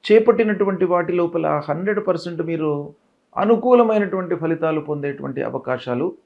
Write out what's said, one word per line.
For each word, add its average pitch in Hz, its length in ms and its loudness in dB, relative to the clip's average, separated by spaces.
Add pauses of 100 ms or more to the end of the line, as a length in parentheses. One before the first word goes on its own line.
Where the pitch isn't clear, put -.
(120)
చేపట్టినటువంటి 214 720 4
వాటి 175 280 0
లోపల 165 560 0
హండ్రెడ్ 196 380 -2
పర్సెంట్ 170 340 -4
మీరు 156 520 -4 (440)
అనుకూలమైనటువంటి 208 1000 2
ఫలితాలు 160 460 -2
పొందేటువంటి 139 600 -6
అవకాశాలు 127 720 -4 (120)